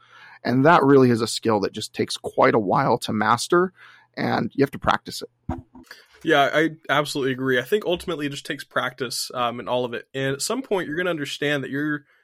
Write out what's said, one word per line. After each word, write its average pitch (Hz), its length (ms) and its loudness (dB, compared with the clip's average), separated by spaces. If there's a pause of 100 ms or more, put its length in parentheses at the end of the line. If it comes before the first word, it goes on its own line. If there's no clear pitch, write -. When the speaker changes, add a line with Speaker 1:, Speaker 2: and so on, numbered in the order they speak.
(420)
Speaker 1:
And 127 220 2
that 165 180 6
really 135 280 8
is 113 100 2
a 113 60 -2
skill 107 340 0
that 95 140 -2
just - 180 -10
takes - 240 -4
quite 131 380 2
a 123 40 2
while 113 400 2
to - 140 -8
master, 117 640 0 (420)
and 127 380 -2
you 135 80 0
have 135 80 2
to - 80 -12
practice - 440 -2
it. - 380 -10 (640)
Speaker 2:
Yeah, 143 260 4
I 160 200 2 (180)
absolutely 139 440 0
agree. 127 260 0
I 123 60 0
think 214 200 -2
ultimately 170 400 -4
it 143 60 -4
just 139 160 -12
takes 143 180 -8
practice, 123 680 -6
um, 120 260 -2
in - 80 -10
all 123 160 0
of 120 80 -6
it. - 220 -10
And 135 180 -2
at 135 80 -6
some 247 220 -4
point, 185 260 -4
you're 151 80 -8
gonna 180 140 -2
understand 147 520 -4
that 104 80 -10
you're 147 360 -6 (180)